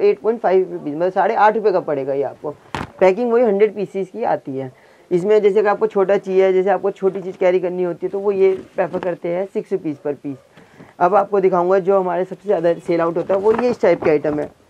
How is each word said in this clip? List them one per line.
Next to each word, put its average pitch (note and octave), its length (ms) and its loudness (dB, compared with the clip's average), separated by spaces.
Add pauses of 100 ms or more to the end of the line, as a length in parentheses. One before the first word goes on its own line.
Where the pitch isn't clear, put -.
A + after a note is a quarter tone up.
एट G3+ 200 2
पॉइंट A3 200 -2
फ़ाइव F#3 320 2
रुपीज़, D3+ 220 -8
मतलब F3 180 -2
साढ़े G3 240 0
आठ G#3 200 4
रुपये F#3+ 160 2
का F3+ 80 0
पड़ेगा C#3+ 340 -4
ये C#3 80 -2
आपको। B2+ 280 -8 (500)
Packing G3 320 2
वही A#3+ 120 4
hundred G3+ 300 2
pieces G3 360 -6
की A3 140 -8
आती D3 320 -4
है। C3 140 -8 (400)
इसमें G3+ 320 2
जैसे G#3 200 4
कि G#3 60 0
आपको G#3 180 0
छोटा G3 300 2
चाहिए, F#3+ 360 2
जैसे F#3 180 2
आपको F#3 220 0
छोटी F#3+ 280 -4
चीज़ F#3 160 -12
carry F#3 240 2
करनी F3+ 220 -4
होती F3 240 -4
है F#3 40 -8
तो G3 80 -6
वो G3+ 140 0
ये F#3+ 200 4 (240)
prefer F3+ 220 -2
करते F3 300 -6
हैं F3+ 180 -4
six G3+ 260 -8
rupees E3 260 -4
per D3 180 -6
piece। C#3 200 -10 (640)
अब F3+ 160 2
आपको G3+ 260 2
दिखाऊंगा F#3 400 2
जो F#3+ 200 2
हमारे F3+ 240 -2
सबसे F#3 240 -10
ज़्यादा E3+ 280 0
सेल E3+ 240 -2
आउट E3 160 -2
होता F3 180 -2
है G3 60 0
वो G#3+ 140 2
ये A#3+ 160 0
इस G#3 100 -6
type F3 240 2
के E3+ 60 2
आइटम D3+ 300 0
है। D3 100 -8 (180)